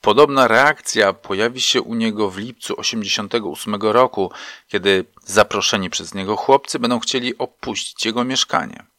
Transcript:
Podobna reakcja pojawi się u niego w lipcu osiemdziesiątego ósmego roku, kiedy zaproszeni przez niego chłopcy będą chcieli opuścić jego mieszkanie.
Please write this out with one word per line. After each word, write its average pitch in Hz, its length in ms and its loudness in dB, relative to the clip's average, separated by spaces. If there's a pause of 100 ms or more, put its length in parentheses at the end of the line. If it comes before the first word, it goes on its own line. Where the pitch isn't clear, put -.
Podobna 135 460 6
reakcja 113 640 2
pojawi 117 480 -4
się 123 200 0
u 117 140 -8
niego 107 340 0
w 92 80 -10
lipcu - 420 -10
osiemdziesiątego 104 720 -4
ósmego 104 440 -2
roku, 113 380 2 (360)
kiedy 98 380 0 (180)
zaproszeni 101 680 2
przez - 240 -10
niego 98 220 -4
chłopcy - 440 2
będą 120 200 0
chcieli 123 380 -4
opuścić - 680 -8
jego 113 180 0
mieszkanie. - 640 -4 (140)